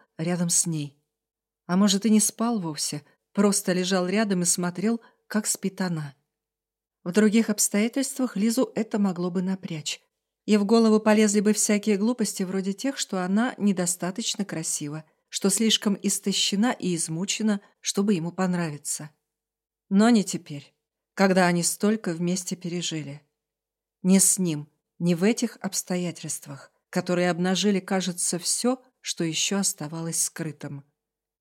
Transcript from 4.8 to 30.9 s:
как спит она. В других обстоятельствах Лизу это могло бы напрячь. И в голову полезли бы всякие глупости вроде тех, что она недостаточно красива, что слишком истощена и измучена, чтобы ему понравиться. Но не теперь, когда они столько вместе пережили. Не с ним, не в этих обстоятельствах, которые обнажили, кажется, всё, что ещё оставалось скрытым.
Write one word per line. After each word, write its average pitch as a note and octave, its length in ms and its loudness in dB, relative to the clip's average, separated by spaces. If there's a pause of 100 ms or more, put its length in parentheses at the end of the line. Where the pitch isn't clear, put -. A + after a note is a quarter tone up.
как G#3+ 200 -2
спит - 340 -4
она. D#3 340 -4 (880)
В F3 100 -6
других G#3+ 380 4
обстоятельствах A#3 840 -2
Лизу A3+ 380 0
это G#3+ 240 -2
могло F3+ 320 0
бы F3+ 120 -2
напрячь. F#3 580 -6 (440)
И G#3 120 4
в G3+ 80 2
голову A3 360 6
полезли G#3+ 400 4
бы G#3 120 4
всякие G#3 440 0
глупости G#3+ 480 -2
вроде F#3+ 280 -4
тех, C4+ 260 -6
что F#3 260 -4
она G#3 340 0
недостаточно F#3+ 840 -2
красива, D#3 600 -6 (240)
что - 220 0
слишком G#3+ 500 2
истощена G3+ 720 0
и F3+ 240 -2
измучена, G3 640 -2 (200)
чтобы G3+ 340 0
ему E3+ 160 -2
понравиться. E3+ 800 -4 (800)
Но G#3 220 6
не A3 120 6
теперь, D#3+ 500 -10 (420)
когда F#3+ 340 4
они F3 160 2
столько G#3+ 480 -2
вместе F3 420 -4
пережили. D#3+ 680 -8 (800)
Не F#3 180 6
с - 180 2
ним, D#3 300 -2 (320)
не F3 160 2
в E3+ 80 0
этих A3+ 360 0
обстоятельствах, E3 1120 -8 (260)
которые F3+ 340 0
обнажили, F#3 480 2
кажется, F3+ 600 -2
всё, - 440 -2 (200)
что - 200 -6
ещё E3 360 -2
оставалось E3 640 -4
скрытым. C#3+ 600 -8 (580)